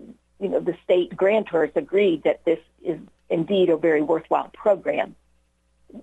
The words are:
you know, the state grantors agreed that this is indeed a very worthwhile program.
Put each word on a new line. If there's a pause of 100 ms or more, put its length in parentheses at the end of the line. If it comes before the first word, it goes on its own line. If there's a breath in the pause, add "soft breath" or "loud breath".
(400)
you
know,
the
state
grantors
agreed
that
this (240)
is (280)
indeed
a
very
worthwhile
program. (880)